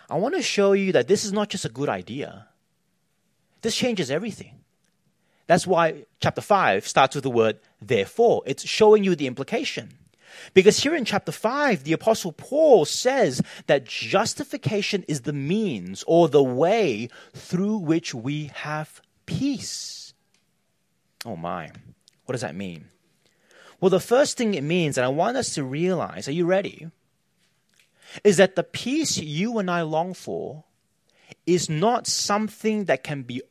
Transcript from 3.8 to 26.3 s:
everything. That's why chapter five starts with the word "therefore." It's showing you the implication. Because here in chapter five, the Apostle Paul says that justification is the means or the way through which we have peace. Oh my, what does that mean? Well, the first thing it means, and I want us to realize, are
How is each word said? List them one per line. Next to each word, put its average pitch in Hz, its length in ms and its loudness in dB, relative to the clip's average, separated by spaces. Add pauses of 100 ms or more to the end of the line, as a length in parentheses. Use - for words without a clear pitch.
everything. 170 520 -8 (880)
That's 175 180 4
why 165 400 2 (140)
chapter 165 200 0
five 131 460 2
starts 139 300 4
with 131 80 -6
the 131 60 -2
word 110 280 2 (240)
"therefore." 113 640 2
It's - 180 -6
showing 214 400 6
you 180 120 2
the 143 100 -4
implication. 135 680 -6 (600)
Because 190 240 8
here 302 160 -2
in 277 100 -4
chapter - 280 -4
five, 240 500 -2
the 156 120 -2
Apostle 208 360 0
Paul 262 540 4
says 220 580 0 (240)
that 139 180 2
justification 196 1200 -4
is 143 140 -4
the 151 100 -6
means 139 720 -4
or 165 220 6
the 143 140 6
way 135 680 2 (260)
through 202 440 -4
which 160 360 -2
we 143 400 -8
have 151 460 -10 (260)
peace. - 880 -8 (1120)
Oh 113 100 -10
my, 85 360 -10 (560)
what 127 80 -8
does 117 80 -6
that 82 120 -10
mean? 90 360 -12 (920)
Well, 185 100 4
the 185 80 4
first 262 380 2
thing 220 180 0
it 135 80 -4
means, 156 340 0
and 127 80 0
I 127 40 0
want 190 300 0
us - 160 -4
to 147 100 -4
realize, 139 640 -4
are 139 40 -6